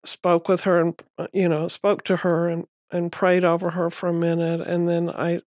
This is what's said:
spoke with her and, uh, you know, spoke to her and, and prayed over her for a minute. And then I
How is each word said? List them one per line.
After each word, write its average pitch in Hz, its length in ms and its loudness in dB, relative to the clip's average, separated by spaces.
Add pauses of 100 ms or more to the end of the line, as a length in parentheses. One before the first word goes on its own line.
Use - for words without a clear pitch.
spoke 170 440 0
with 180 140 2
her 175 180 4
and, 165 220 -2 (160)
uh, - 140 -8
you 180 160 2
know, 160 200 0
spoke - 360 -2
to 185 140 0
her 170 300 0
and, 170 180 -4 (240)
and 170 200 -2
prayed 180 340 2
over 170 260 2
her 170 200 -2
for 175 180 -6
a 175 40 0
minute. 170 480 0
And 175 280 -2
then 170 220 0
I 170 360 -2